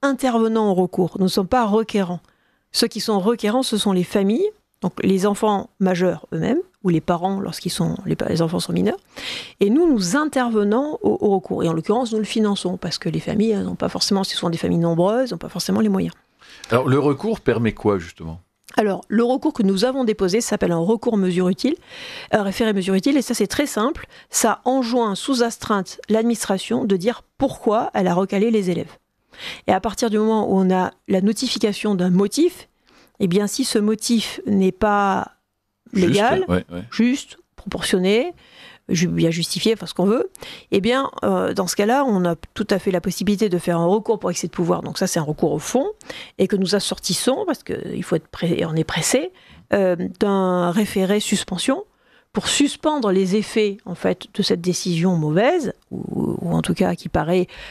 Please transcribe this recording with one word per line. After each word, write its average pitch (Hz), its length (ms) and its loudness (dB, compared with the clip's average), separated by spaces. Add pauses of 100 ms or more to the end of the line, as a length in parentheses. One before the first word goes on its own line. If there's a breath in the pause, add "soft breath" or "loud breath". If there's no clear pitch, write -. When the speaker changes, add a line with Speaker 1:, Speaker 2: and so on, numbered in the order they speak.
Speaker 1:
intervenants 226 680 2
en 185 40 2
recours, 180 440 0
nous 190 60 2
ne 185 60 2
sommes 185 180 0
pas 247 180 2
requérants. 196 540 0 (520)
Ceux 233 160 2
qui 214 120 -8
sont 208 200 0
requérants, 226 420 0
ce 226 140 -2
sont 196 160 2
les 180 120 2
familles, 214 440 2 (320)
donc - 120 -4 (100)
les 190 240 2
enfants 202 440 0 (100)
majeurs 180 520 0
eux-mêmes, 190 280 0 (240)
ou 190 40 2
les 165 140 2
parents 185 380 -2
lorsqu'ils 180 320 -6
sont, 165 240 -2 (100)
les 156 100 0
pa-, - 120 -4
les 160 140 0
enfants 170 180 0
sont 175 120 -6
mineurs. 190 240 0 (640 loud breath)
Et 202 120 2
nous, 320 220 4
nous 196 240 0
intervenons 254 840 0
au, 214 180 0
au 202 140 2
recours. 190 300 -2
Et 165 40 0
en 165 60 0
l'occurrence, 214 380 -2
nous 220 60 -2
le 214 60 -2
finançons, 202 540 -2
parce - 180 -6
que - 140 -6
les 160 100 -4
familles, 202 300 0
elles 190 140 0
n'ont 180 100 -4
pas 175 160 -4
forcément, 190 340 0
si - 80 -6
ce - 60 -6
sont 175 120 -2
des 165 60 -2
familles 175 220 0
nombreuses, 180 540 2
n'ont 175 60 -6
pas - 120 -12
forcément 190 300 -2
les 214 100 4
moyens. 180 240 -2 (560 loud breath)
Speaker 2:
Alors, 131 180 2
le 131 100 4
recours 147 420 0
permet 113 320 2
quoi, 101 260 0
justement ? 82 420 -12 (380)
Speaker 1:
Alors, 196 300 0
le 226 160 2
recours 269 280 4
que 240 120 0
nous 190 200 2
avons 262 200 0
déposé 208 360 2
s'appelle 190 320 0
un 170 60 0
recours 214 400 0
mesure 185 320 2
utile, 247 240 0 (560 loud breath)
un 214 140 2
référé 214 280 0
mesure 190 220 0
utile, 269 240 4
et 247 40 2
ça, 240 120 -4
c'est 202 140 0
très 294 180 -2
simple. 254 400 -4 (240 loud breath)
Ça - 340 0
enjoint 240 520 0
sous 254 260 -2
astreinte 214 640 -2
l'administration 226 800 0
de 196 100 4
dire 196 280 -2 (120)
pourquoi 240 560 0
elle 196 140 2
a 180 80 2
recalé 196 360 2
les 202 200 2
élèves. - 260 -6 (680 loud breath)
Et 180 60 2
à 190 80 2
partir 220 280 -2
du 208 100 0
moment 220 320 2
où 190 80 4
on 190 160 4
a 185 180 0 (160)
la 185 120 4
notification 214 720 0
d'un 180 160 2
motif, 202 580 2 (500 soft breath)
eh 202 80 0
bien, 196 220 2
si - 160 -2
ce - 140 0
motif 214 680 0
n'est 190 260 4
pas 202 600 0 (600)
Speaker 2:
Juste, 180 140 4
Speaker 1:
légal, 240 400 2
Speaker 2:
ouais, 90 240 0
ouais. 87 220 -8
Speaker 1:
juste, 247 440 0 (200)
proportionné, 202 760 0 (560 loud breath)
ju-, 175 200 0
bien 165 240 2
justifié, 170 420 -2
enfin 180 120 -8
ce - 80 -12
qu'on 175 100 0
veut, 226 260 0 (400 loud breath)
eh 196 100 2
bien, 247 300 0 (140)
euh, 190 280 0
dans 190 140 -2
ce - 80 -4
cas-là, 240 320 2
on 196 180 2
a 170 120 0 (180)
tout 208 160 -4
à 196 80 2
fait 190 140 0
la 175 80 0
possibilité 202 480 0
de 175 100 0
faire 170 200 0
un 170 80 2
recours 208 340 2
pour 185 100 -2
excès 175 160 -4
de - 60 -12
pouvoir. 170 300 0
Donc 156 160 -10
ça, 185 100 0
c'est - 100 -2
un 156 60 0
recours 156 280 0
au 151 60 -2
fond, 269 300 0 (500 loud breath)
et 190 80 4
que 196 80 -2
nous 190 220 0
assortissons, - 680 -2
parce 330 200 -4
que - 80 -8 (200)
il - 120 -6
faut - 100 -2
être 160 140 -4
pré-, - 380 -2
on 160 100 -4
est 160 80 2
pressé, 277 480 0 (400 loud breath)
euh, 185 240 4 (240)
d'un 185 500 2
référé 196 480 0
suspension 233 640 -2 (480 soft breath)
pour - 140 -2
suspendre 285 640 0
les 190 240 2
effets, 214 500 0
en 175 120 -8
fait, - 360 -2
de 208 100 -2
cette 180 180 0
décision 175 560 0
mauvaise, 208 560 2 (180)
ou, - 500 -4
ou 170 140 -2
en 160 80 2
tout 175 120 -2
cas 180 200 0
qui - 140 -10
paraît 170 400 0 (220 loud breath)